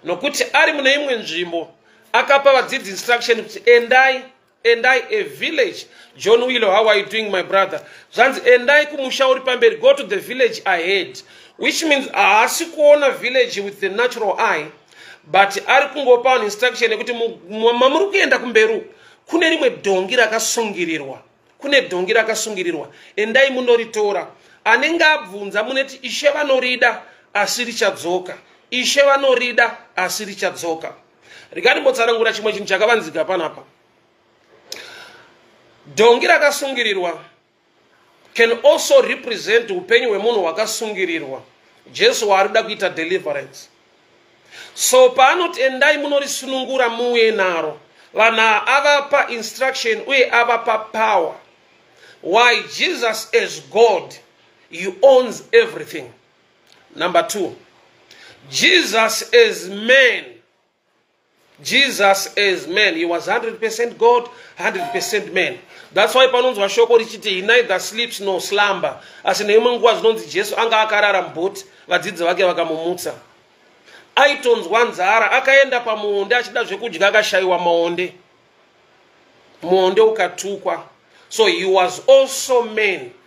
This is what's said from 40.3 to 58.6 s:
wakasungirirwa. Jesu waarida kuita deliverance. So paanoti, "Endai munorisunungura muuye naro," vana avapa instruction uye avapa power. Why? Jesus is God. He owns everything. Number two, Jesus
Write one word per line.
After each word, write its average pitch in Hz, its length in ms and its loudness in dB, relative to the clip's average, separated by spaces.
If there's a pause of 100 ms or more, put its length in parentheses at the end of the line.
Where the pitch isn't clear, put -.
wakasungirirwa. 180 1000 -6 (500)
Jesu 208 380 0
waarida 208 340 2
kuita 185 260 -4
deliverance. 160 800 -6 (1080)
So 254 340 4
paanoti, 277 520 2
"Endai 262 360 2
munorisunungura 262 920 -4
muuye 233 420 0
naro," 170 480 -2 (340)
vana 220 540 2
avapa 285 600 2
instruction 233 800 -4
uye 262 240 2
avapa 233 600 0
power. 220 440 -2 (840)
Why? 220 420 2 (140)
Jesus 240 560 -4
is 175 280 -2 (100)
God. 196 440 2 (560)
He 185 300 -8
owns 254 420 4 (100)
everything. 156 600 -2 (840)
Number 175 280 0
two, 170 320 -6 (960)
Jesus 220 840 0